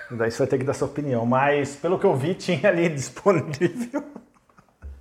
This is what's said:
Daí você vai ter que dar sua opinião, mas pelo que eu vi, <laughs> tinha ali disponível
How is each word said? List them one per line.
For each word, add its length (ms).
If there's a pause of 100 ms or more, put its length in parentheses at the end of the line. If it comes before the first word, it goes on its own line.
Daí 220
você 80
vai 80
ter 100
que 60
dar 100
sua 140
opinião, 360
mas 520
pelo 240
que 60
eu 100
vi, 180
<laughs> 0
tinha 340
ali 220
disponível 1120 (960)